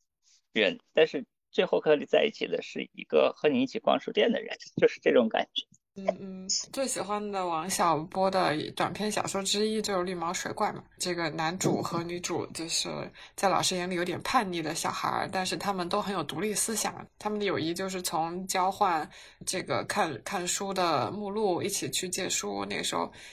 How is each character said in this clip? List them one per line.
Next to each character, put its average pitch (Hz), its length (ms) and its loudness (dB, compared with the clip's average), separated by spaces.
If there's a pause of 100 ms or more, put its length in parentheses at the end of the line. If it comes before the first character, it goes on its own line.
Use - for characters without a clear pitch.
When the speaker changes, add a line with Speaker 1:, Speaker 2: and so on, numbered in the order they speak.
(540)
Speaker 1:
人， 98 260 4 (140)
但 160 120 8
是 139 200 -2 (260)
最 185 140 2
后 175 160 2
和 - 160 6
你 - 80 -2
在 - 180 4
一 147 80 2
起 - 160 -4
的 - 140 -2
是 - 320 -8
一 - 100 -12
个 - 320 6
和 - 140 4
你 254 120 4
一 269 40 4
起 - 140 -2
逛 - 200 4
书 - 140 -6
店 254 180 4
的 - 100 0
人， - 160 -8 (200)
就 165 100 6
是 - 140 -2
这 160 100 4
种 123 160 6
感 - 260 0
觉。 - 120 -4 (320)
Speaker 2:
嗯， 196 80 -12 (140)
嗯， 190 300 -10 (240)
最 269 120 -2
喜 - 140 -4
欢 208 320 -4
的 185 160 -2
王 170 220 -2
小 170 280 4
波 190 320 0
的 175 240 2 (180)
短 - 200 0
篇 202 180 -2
小 - 160 0
说 190 160 -2
之 202 240 2
一 220 160 0
就 208 120 -2
是 185 100 2
《绿 185 100 -4
毛 170 200 -2
水 - 180 -4
怪》 208 220 0
嘛。 - 100 -10 (160)
这 175 160 -2
个 165 140 0
男 165 280 -2
主 202 240 2
和 170 220 -2
女 175 160 -6
主 175 280 -4
就 165 200 -8
是 170 220 -2 (440)
在 - 140 2
老 160 140 4
师 185 160 0
眼 180 120 -2
里 190 60 -2
有 175 80 0
点 175 180 -4
叛 214 300 2
逆 170 100 -2
的 156 140 -4
小 - 160 -2
孩 - 160 -2
儿， - 240 0
但 185 140 -2
是 180 100 -2
他 190 160 -2
们 180 160 -2
都 202 140 2
很 196 120 -2
有 180 80 -2
独 151 200 -6
立 214 120 -2
思 214 220 -2
想。 - 320 -4 (100)
他 - 120 -4
们 214 100 -2
的 208 60 -2
友 175 120 0
谊 160 160 -2
就 190 140 -4
是 185 140 -6
从 175 440 -2
交 185 240 2
换 180 400 2 (360)
这 180 180 -2
个 117 220 -2
看， 170 380 -2
看 180 220 -4
书 196 280 -2
的 160 380 2
目 202 180 -6
录， 202 340 0
一 202 60 -2
起 165 200 -4
去 - 200 -4
借 180 200 -4
书。 202 360 -4
那 202 100 -4
个 - 80 -2
时 - 100 -2
候 170 160 0 (240)